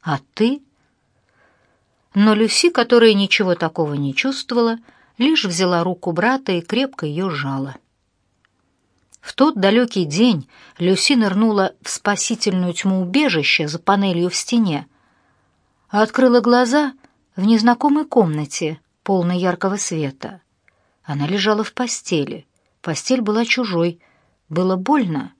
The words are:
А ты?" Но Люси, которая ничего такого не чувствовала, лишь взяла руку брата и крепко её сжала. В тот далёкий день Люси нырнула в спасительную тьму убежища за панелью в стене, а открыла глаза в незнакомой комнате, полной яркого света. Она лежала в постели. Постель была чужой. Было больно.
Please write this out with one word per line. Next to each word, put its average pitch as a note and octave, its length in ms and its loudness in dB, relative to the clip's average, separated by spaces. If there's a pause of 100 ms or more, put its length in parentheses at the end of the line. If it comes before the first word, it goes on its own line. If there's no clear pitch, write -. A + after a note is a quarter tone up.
А D3+ 200 -4 (120)
ты?" B3+ 300 0 (1500)
Но G#3 200 4
Люси, A3 360 2
которая A#3 420 4
ничего G3 420 2
такого D#3+ 380 -4
не C#3+ 220 -4
чувствовала, A#3 640 -2 (400)
лишь D4 260 2
взяла F3+ 400 0
руку F3+ 280 -4
брата A3+ 400 0
и E3+ 100 -2
крепко C4 420 -4
её D#3 240 -4
сжала. C#3 480 -6 (1400)
В - 140 -18
тот D4+ 220 4
далёкий G3+ 480 2
день E3 440 0 (300)
Люси F#3 360 2
нырнула G#3 680 2
в - 80 -12
спасительную G3 840 -2
тьму F#3+ 300 0
убежища F3+ 680 0
за D#3 100 -8
панелью F#3 520 0
в E3+ 40 -12
стене, F3+ 520 -2 (1040)
а G#3 120 2
открыла A#3+ 380 4
глаза B3 540 2 (420)
в F#3 80 -4
незнакомой A#3+ 600 2
комнате, D#3 760 -2 (220)
полной F3+ 360 -2
яркого F#3 380 -2
света. D#3 640 -8 (640)
Она C#3+ 220 -4
лежала G#3 380 0
в - 80 -12
постели. - 760 -6 (340)
Постель B3+ 400 -2
была G#3+ 240 0
чужой. F3 560 -2 (480)
Было F#3 280 0
больно. F#3 640 -2